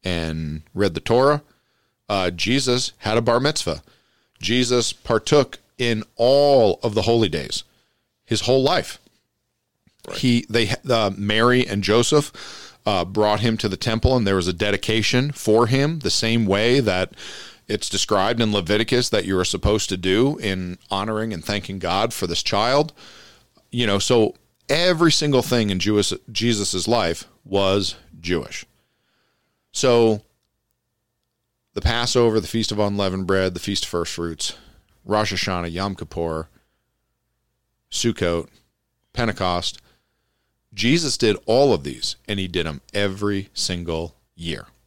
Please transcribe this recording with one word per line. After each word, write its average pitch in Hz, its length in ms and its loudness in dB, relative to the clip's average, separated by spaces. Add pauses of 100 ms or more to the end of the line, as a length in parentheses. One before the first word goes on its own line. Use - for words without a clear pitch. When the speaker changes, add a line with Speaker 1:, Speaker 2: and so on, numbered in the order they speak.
Speaker 1:
and 80 580 -4 (100)
read 92 220 0
the 80 60 -6
Torah. 139 420 2 (640)
Uh, 95 220 0
Jesus 123 680 -2
had 107 180 -2
a 117 60 2
bar 120 180 2
mitzvah. 131 420 -2 (580)
Jesus 120 520 0
partook - 680 0 (200)
in 117 260 -2 (120)
all 131 640 6
of 113 120 -2
the 104 80 2
holy 113 260 4
days 76 360 -6 (600)
his - 180 -2
whole 131 200 2
life. 147 360 -2 (1080)
Speaker 2:
Right. - 120 -10
Speaker 1:
He, 120 300 2
they, 113 260 0 (140)
uh, 113 280 2
Mary 113 500 2
and 101 160 -4
Joseph, 120 500 2 (540)
uh, 95 180 2
brought 104 360 2
him 113 180 0
to 113 100 -2
the 92 80 -2
temple, 120 400 0
and 113 100 2
there 98 100 2
was 87 120 0
a 92 40 -2
dedication 110 800 0
for 110 340 2
him, 139 320 0
the - 120 -4
same 113 360 0
way 110 340 4
that 98 320 0 (540)
it's - 220 -6
described 104 520 0
in 110 120 2
Leviticus 107 580 0
that 101 140 0
you 95 140 0
are 90 60 0
supposed 101 440 -2
to 98 80 -4
do 101 420 0
in 92 400 -6 (120)
honoring 107 420 -4
and 85 120 -10
thanking 98 340 -6
God 92 360 -2
for - 120 -6
this 85 160 -4
child. 127 500 0 (800)
You 120 160 -2
know, 101 120 2
so 113 360 2 (340)
every 165 440 4
single 143 300 2
thing 113 280 0
in 92 80 -2
Jewish, 104 340 2 (200)
Jesus's 104 560 -2
life 98 360 0 (200)
was 98 500 0 (260)
Jewish. 85 440 -6 (1080)
So 117 500 4 (1500)
the 101 60 -6
Passover, 117 600 2
the 85 80 -10
Feast 110 240 -2
of 104 60 -6
Unleavened 98 480 -2
Bread, 95 280 0
the 87 60 -8
Feast 101 240 -4
of - 60 -12
First 85 240 -4
Fruits, 85 420 -8 (480)
Rosh 104 280 0
Hashanah, 90 380 -4
Yom 95 240 -4
Kippur, 80 540 -6 (1400)
Sukkot, 87 580 -2 (640)
Pentecost, 92 680 -4 (920)
Jesus 147 440 0
did 107 200 2 (100)
all 131 260 4
of 78 100 0
these, - 320 -8 (140)
and 101 100 -4
he 95 80 -4
did 85 200 -4
'em 73 140 -8 (140)
every 101 600 -2
single 85 600 -6 (220)
year. 67 300 -10 (200)